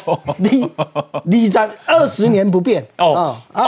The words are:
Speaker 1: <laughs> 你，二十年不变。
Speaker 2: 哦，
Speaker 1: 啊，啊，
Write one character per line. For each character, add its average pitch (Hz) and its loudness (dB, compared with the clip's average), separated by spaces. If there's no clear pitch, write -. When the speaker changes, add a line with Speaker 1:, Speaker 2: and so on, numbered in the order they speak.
Speaker 1:
<laughs> - -
你， 226 0
二 311 2
十 220 -2
年 202 2
不 180 2
变。 175 -2
Speaker 2:
哦， 156 0
Speaker 1:
啊， 208 -2
啊， - 2